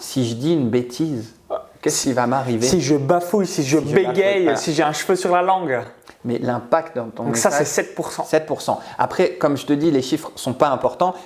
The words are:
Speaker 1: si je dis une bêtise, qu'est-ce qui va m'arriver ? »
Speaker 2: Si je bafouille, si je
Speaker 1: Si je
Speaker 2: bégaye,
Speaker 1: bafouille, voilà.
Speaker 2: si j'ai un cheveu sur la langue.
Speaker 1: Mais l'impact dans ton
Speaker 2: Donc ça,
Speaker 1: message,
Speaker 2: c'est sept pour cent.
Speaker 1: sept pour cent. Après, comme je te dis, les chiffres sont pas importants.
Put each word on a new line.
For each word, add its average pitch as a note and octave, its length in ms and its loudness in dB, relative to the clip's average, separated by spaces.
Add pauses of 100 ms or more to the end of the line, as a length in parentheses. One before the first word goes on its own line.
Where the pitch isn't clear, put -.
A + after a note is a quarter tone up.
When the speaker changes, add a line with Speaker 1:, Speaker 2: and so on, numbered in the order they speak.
Speaker 1:
si B2 280 -2
je A#2 60 -4
dis C#3 180 0
une C#3 160 2
bêtise, B2 680 -2 (440)
qu'est-ce - 220 -2
qui C#3 100 0
va B2 140 2
m'arriver ? » B2 420 0
Speaker 2:
Si E3+ 120 4
je D3 160 2
bafouille, F3 500 2
si - 160 -2
je C#3 160 2
Speaker 1:
Si - 100 0
je - 60 -2
Speaker 2:
bégaye, F#3+ 200 4
Speaker 1:
bafouille, G3 280 2
voilà. C#3+ 160 2
Speaker 2:
si D#3 160 -2
j'ai D#3 80 4
un D3+ 100 2
cheveu - 220 0
sur F3+ 180 0
la F3+ 100 4
langue. F3+ 380 0 (420)
Speaker 1:
Mais A#2+ 140 -2
l'impact B2 600 -2
dans A#2 120 -6
ton A2+ 160 -10
Speaker 2:
Donc A#2 140 -2
ça, - 100 4
Speaker 1:
message, D3 180 2
Speaker 2:
c'est F3+ 160 0
sept - 120 -10
pour - 180 -8
cent. - 120 -6
Speaker 1:
sept D#3 200 2
pour C3+ 160 -6
cent. A2+ 180 -2 (200)
Après, - 380 0
comme C#3+ 200 2
je - 80 -8
te D3 80 0
dis, D3+ 180 2
les C3+ 120 2
chiffres - 320 -4
sont - 180 -6
pas D3 160 2
importants. C3+ 460 0 (120)